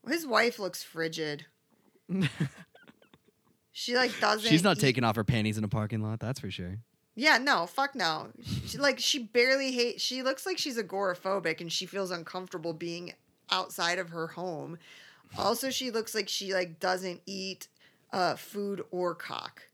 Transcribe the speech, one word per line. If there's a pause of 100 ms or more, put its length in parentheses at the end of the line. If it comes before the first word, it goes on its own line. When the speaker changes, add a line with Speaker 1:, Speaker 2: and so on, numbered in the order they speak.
Speaker 1:
His
wife
looks
frigid. (600)
Speaker 2:
<laughs> (1500)
Speaker 1:
She,
like,
doesn't
Speaker 2:
She's
not
Speaker 1:
eat
Speaker 2:
taking
off
her
panties
in
a
parking
lot,
that's
for
sure. (380)
Speaker 1:
Yeah,
no,
fuck
no. (400)
She,
like,
she
barely
hate-,
she
looks
like
she's
agoraphobic
and
she
feels
uncomfortable
being (360)
outside
of
her
home. (600)
Also,
she
looks
like
she,
like,
doesn't
eat, (440)
uh,
food
or
cock. (100)